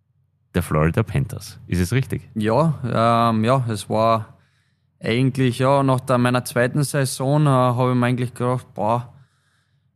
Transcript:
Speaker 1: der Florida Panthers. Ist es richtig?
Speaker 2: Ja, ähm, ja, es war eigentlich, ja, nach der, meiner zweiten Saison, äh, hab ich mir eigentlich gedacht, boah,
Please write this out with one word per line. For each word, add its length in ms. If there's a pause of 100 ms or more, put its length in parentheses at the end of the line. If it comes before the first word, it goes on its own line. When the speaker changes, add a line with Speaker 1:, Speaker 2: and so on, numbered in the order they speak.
(560)
Speaker 1:
der 80
Florida 400
Panthers. 640
Ist 120
es 120
richtig? 300 (140)
Speaker 2:
Ja, 960
ähm, 120
ja, 240
es 220
war 480 (600)
eigentlich, 600
ja, 240
nach 180
der, 160
meiner 280
zweiten 380
Saison, 600
äh, 40
hab 400
ich 60
mir 100
eigentlich 280
gedacht, 400
boah, 360 (880)